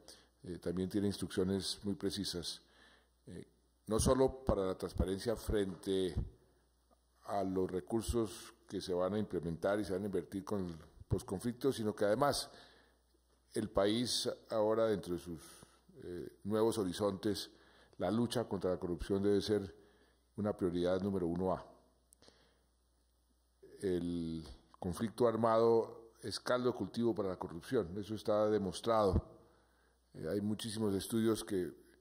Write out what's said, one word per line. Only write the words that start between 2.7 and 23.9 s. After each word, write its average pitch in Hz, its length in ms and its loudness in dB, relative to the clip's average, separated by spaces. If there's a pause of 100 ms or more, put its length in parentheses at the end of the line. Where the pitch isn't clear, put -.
eh, - 200 -14 (400)
no 107 120 0
solo 131 460 4
para 98 220 2
la 95 100 -2
transparencia 95 600 -2
frente 95 800 0 (1120)
a 104 180 0
los 92 280 0
recursos 107 840 -2 (140)
que 95 120 -6
se 92 140 -4
van 90 200 2
a 107 40 2
implementar 92 600 0
y 104 40 -2
se 95 80 -4
van 92 100 -2
a 104 40 -4
invertir 95 380 -4
con 98 220 -4
el 85 80 -8 (340)
posconflicto, 117 640 -2
sino 107 220 -2
que 107 100 0
además 123 440 2 (1040)
el 107 160 -4
país 107 600 2 (200)
ahora, 110 360 2
dentro 87 280 0
de 85 60 -4
sus, 82 200 -10 (640)
eh, 87 400 -10
nuevos 110 340 4
horizontes, 98 720 0 (480)
la 90 120 0
lucha 117 340 0
contra 95 260 -2
la 90 80 0
corrupción 92 440 -2
debe 101 180 6
ser 98 340 0 (600)
una 104 200 -2
prioridad 90 460 2
número 95 240 0
uno 90 260 0
A. 76 140 -4 (2250)
El 85 680 -2 (320)